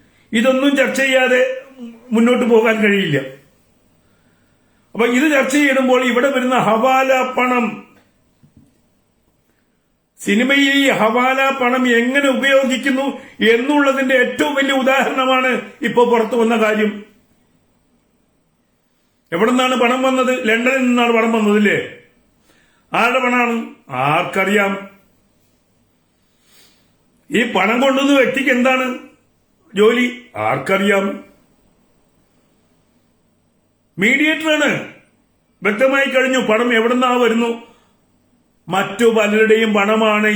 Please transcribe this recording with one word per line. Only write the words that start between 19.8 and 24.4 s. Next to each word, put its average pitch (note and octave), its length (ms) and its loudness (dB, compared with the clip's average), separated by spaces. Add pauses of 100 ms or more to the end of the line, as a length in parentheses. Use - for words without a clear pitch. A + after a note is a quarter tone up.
പണം B3+ 240 0
വന്നത്? B3+ 260 0 (160)
ലണ്ടനിൽ B3+ 380 0
നിന്നാണ് A#3+ 300 2
പണം A3+ 200 0
വന്നത്, G#3 240 2
ഇല്ലേ? F3+ 160 2 (1120)
ആരുടെ A#3+ 320 0
പണമാണ്? A#3+ 320 0 (540)
ആർക്കറിയാം? F#3+ 640 0 (2500)